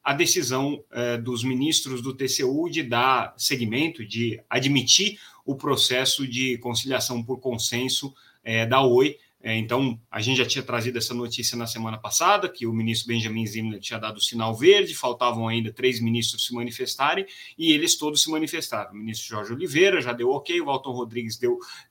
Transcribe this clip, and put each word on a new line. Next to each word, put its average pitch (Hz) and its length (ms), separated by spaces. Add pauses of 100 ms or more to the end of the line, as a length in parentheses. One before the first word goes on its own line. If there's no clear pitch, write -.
a 139 120
decisão, 143 680 (100)
é, 120 260
dos 120 260
ministros 131 580
do 131 140
T 135 140
C 139 160
U 151 240
de 160 140
dar 120 520
seguimento, 127 720
de 113 440
admitir 139 720 (260)
o 135 120
processo 135 680
de 127 340
conciliação 120 600
por 123 200
consenso, 127 720 (280)
é, 113 240
da 131 160
OI. 135 360 (280)
É, 113 120
então, 120 420 (100)
a 110 120
gente 127 160
já 127 80
tinha 131 180
trazido 120 340
essa 113 160
notícia 120 440
na 117 100
semana 113 300
passada, 180 500
que - 180
o 113 60
ministro 113 380
Benjamin 113 360
Zimmer 107 320
tinha 110 220
dado 107 220
sinal 113 340
verde, 170 400
faltavam 120 540
ainda 113 200
três 123 300
ministros 117 460
se 123 80
manifestarem, 127 720 (320)
e 160 160
eles 165 240
todos 151 260
se 156 80
manifestaram. 151 640
O - 20
ministro 110 320
Jorge 107 240
Oliveira 165 480
já 123 140
deu 120 160
ok, 156 320
o 151 60
Walton 135 260
Rodrigues 113 440
deu, 120 220 (320)